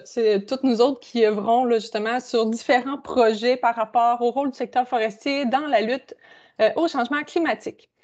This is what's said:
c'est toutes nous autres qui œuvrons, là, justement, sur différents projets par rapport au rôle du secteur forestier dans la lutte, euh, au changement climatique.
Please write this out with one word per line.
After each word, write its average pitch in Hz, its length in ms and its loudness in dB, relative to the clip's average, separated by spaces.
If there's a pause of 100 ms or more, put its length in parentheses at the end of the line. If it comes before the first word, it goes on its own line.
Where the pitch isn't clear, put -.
c'est 214 380 0
toutes 262 200 -4
nous 233 180 2
autres 269 180 4
qui 233 240 -2
œuvrons, 214 420 2
là, 233 120 2
justement, 214 420 -4
sur 226 280 -2
différents 247 500 0
projets 233 600 2
par 233 180 0
rapport 233 480 0
au 240 80 2
rôle 277 180 -2
du - 80 -8
secteur 254 300 -4
forestier 247 580 -4
dans 277 220 -2
la 233 140 2
lutte, 240 340 -6 (440)
euh, 220 160 4
au 330 120 0
changement 285 340 -2
climatique. - 720 -6 (120)